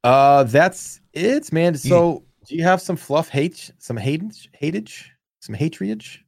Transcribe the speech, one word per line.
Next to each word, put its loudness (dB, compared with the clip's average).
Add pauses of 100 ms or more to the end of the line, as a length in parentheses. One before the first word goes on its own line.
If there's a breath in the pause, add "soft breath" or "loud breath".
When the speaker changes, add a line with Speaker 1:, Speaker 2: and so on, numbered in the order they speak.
Speaker 1:
Uh, 6
that's 0 (140)
it, -2
man. 2
Speaker 2:
Ye- -8
Speaker 1:
So, 0 (220)
do -16
you -4
have 2
some -6
fluff -4
hate, -6
some -10
hatage, -8 (120)
hatage, -10 (360)
some -14
hatriage? -8